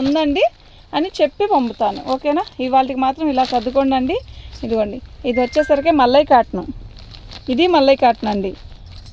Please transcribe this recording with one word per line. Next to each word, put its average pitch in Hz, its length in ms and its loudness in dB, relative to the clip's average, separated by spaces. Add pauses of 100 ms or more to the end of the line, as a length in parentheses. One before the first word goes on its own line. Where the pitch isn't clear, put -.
ఉందండి 294 440 0 (520)
అని 339 200 0
చెప్పి 302 340 0
పంపుతాను, 233 480 -2 (140)
ఓకేనా? 294 280 0 (240)
ఇవాళకి 262 380 0
మాత్రం 269 300 -2
ఇలా 254 180 2
సర్దుకోండి 262 460 0
అండి. 262 180 -2 (500)
ఇదిగోండి, 220 320 -2 (320)
ఇది 240 140 0
వచ్చేసరికి 294 560 2
మల్లై 262 320 6
కాటన్, 220 340 2 (880)
ఇది 294 120 2 (100)
మల్లై 269 260 6
కాటన్ 226 300 2
అండి, 196 200 -4 (600)